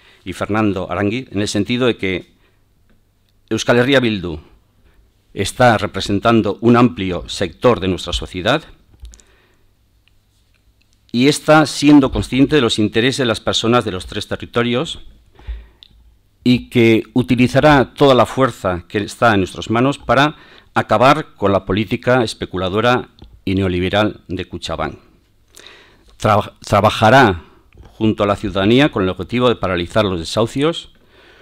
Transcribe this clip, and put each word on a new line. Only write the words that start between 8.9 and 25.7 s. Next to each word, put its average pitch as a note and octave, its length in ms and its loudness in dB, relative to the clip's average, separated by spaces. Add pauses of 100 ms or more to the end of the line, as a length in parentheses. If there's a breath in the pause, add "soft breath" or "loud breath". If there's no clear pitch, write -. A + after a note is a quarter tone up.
y B2 160 0
está D3+ 380 4
siendo C#3+ 460 4
consciente C3 440 -2
de C#3+ 60 4
los A2+ 160 0
intereses A2+ 400 0
de C#3 80 -2
las A2+ 140 -2
personas A#2 460 0
de G#2 60 -4
los F#2 140 -10
tres - 220 -10
territorios A#2+ 720 -4 (1400 soft breath)
y B2 260 0
que A2+ 340 4 (100)
utilizará C3 800 2
toda C#3 200 4
la A#2 120 4
fuerza G2+ 600 -4
que G#2+ 120 -4
está A2 340 0
en G2+ 60 2
nuestras - 300 -6
manos B2 280 -2
para C3+ 380 0 (380 soft breath)
acabar B2 640 2
con G2+ 160 -2
la F#2+ 140 0
política A#2+ 580 -2
especuladora G2+ 840 -4 (340)
y F#2+ 120 -2
neoliberal F#2 720 -2
de F2 180 -10
Kutxabank. D#2+ 540 -10 (1200 loud breath)